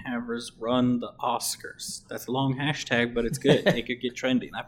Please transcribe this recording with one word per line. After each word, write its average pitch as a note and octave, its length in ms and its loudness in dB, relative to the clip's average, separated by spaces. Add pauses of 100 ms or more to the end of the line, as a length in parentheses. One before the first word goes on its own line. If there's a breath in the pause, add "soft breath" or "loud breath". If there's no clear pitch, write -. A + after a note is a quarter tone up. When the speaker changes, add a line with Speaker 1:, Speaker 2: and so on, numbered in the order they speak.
Speaker 1:
havers A#2+ 520 -6
run B2 420 2
the - 200 -8
Oscars. - 880 -4
That's - 180 -10
a - 60 -6
long C3+ 240 2
hashtag, C3 580 0
but A#2+ 120 0
it's B2 120 -2
good. - 280 6
Speaker 2:
<laughs> - 0 -
Speaker 1:
It C3 200 2
could B2 140 -4
get B2 140 -4
trending. B2+ 400 0
I A2+ 140 -6